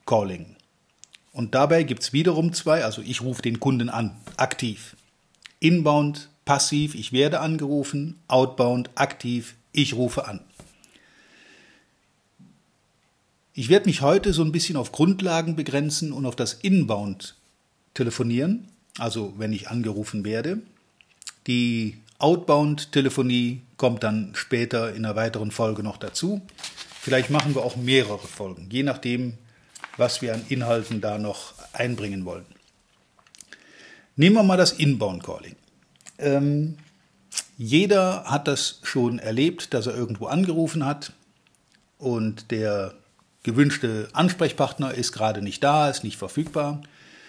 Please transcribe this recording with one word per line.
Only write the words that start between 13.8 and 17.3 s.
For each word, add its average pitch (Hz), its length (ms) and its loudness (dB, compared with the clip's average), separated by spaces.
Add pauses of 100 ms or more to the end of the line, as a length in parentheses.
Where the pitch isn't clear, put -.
mich 165 160 2
heute 185 320 4
so 160 100 4
ein 156 80 2
bisschen 165 240 0
auf 123 160 -4
Grundlagen 170 640 2
begrenzen 147 560 -2
und 135 140 -4
auf 123 100 -4
das 120 200 -4
Inbound 110 800 0 (580)